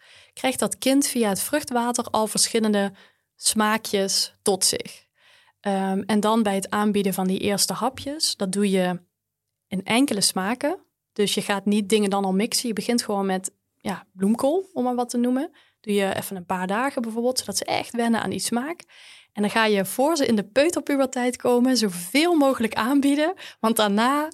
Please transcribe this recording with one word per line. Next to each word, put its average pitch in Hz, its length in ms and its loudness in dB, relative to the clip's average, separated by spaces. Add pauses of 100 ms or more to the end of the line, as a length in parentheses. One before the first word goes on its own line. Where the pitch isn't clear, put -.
(340)
krijgt - 260 -2
dat 202 180 -2
kind 269 300 2
via 226 220 0
het 190 120 -2
vruchtwater 240 640 -2
al 220 220 0
verschillende 208 640 0 (440)
smaakjes 214 1040 -2
tot 190 240 0
zich. - 400 -4 (540)
Ehm, 190 460 -2
en 214 140 2
dan 214 240 4
bij 196 120 0
het 196 140 -4
aanbieden 202 440 0
van 190 140 -2
die 190 120 0
eerste 202 340 -2
hapjes, 277 640 -4
dat 196 160 -4
doe 202 180 0
je 180 300 0 (680)
in 190 160 -8
enkele 233 380 2
smaken. 247 580 -2 (340)
Dus 202 200 0
je 208 80 -2
gaat 196 240 -4
niet 208 240 0
dingen 208 200 2
dan 196 160 0
al 190 80 0
mixen. 233 340 -2
Je 220 60 -2
begint 226 300 0
gewoon 196 220 -2
met, 190 260 -4 (260)
ja, - 360 -8
bloemkool, 247 600 0
om 247 100 -2
maar 247 120 -2
wat 247 140 -2
te 247 80 -4
noemen. 254 340 0 (280)
Doe 208 140 -4
je 196 220 0
even 196 200 -8
een 180 100 -12
paar 185 220 -2
dagen 254 340 -2
bijvoorbeeld, 233 380 -2
zodat - 180 -6
ze - 80 -4
echt - 300 -4
wennen 233 260 2
aan - 80 -2
die 190 100 -4
smaak. 254 440 -4 (500)
En 208 80 -4
dan 208 100 0
ga 226 140 2
je, 196 200 2
voor 285 300 0
ze - 100 0
in 226 100 2
de 202 80 0
peuterpuberteit 262 920 0
komen, 247 420 2
zoveel 226 580 0
mogelijk 269 380 2
aanbieden. 277 600 2 (260)
Want 226 160 2
daarna, 226 580 2